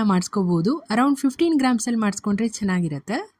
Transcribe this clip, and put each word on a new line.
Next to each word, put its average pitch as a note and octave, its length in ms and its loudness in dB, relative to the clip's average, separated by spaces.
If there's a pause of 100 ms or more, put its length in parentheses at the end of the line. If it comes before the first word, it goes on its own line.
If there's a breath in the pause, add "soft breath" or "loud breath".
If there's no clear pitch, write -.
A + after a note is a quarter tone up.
ಮಾಡಿಸ್ಕೋಬೋದು. F#3 760 0
around B3+ 360 0
ಫಿಫ್ಟೀನ್ D#4 420 0
ಗ್ರಾಮ್ಸಲ್ಲಿ A#3+ 420 0
ಮಾಡಿಸ್ಕೊಂಡ್ರೆ G#3 480 -2
ಚೆನ್ನಾಗಿರತ್ತೆ. F#3+ 800 -2 (100)